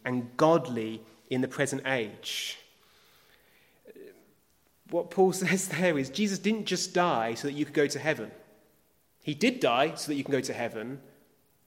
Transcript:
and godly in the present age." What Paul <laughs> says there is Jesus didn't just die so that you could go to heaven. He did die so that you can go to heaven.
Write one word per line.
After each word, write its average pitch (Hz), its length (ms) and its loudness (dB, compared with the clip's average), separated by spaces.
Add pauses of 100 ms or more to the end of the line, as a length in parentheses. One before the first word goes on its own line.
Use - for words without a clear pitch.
and 123 320 -4
godly 123 640 2 (280)
in 127 120 0
the 127 60 0
present 131 400 -4
age." 110 720 -4 (2250)
What 170 200 0
Paul 190 220 6
<laughs> - 100 -2
says 185 240 2
there 165 320 2
is 135 100 -2
Jesus 196 300 0
didn't 214 260 0
just - 280 -4
die 131 400 2
so 117 140 -6
that 143 60 -2
you 147 120 -2
could - 100 -10
go 151 100 6
to 139 140 -2
heaven. 120 320 -2 (880)
He 151 140 -6
did 254 240 0
die 143 360 2
so - 120 -8
that 147 80 -2
you 135 80 -2
can - 80 -6
go 131 100 2
to 127 120 -6
heaven. 117 480 -8 (640)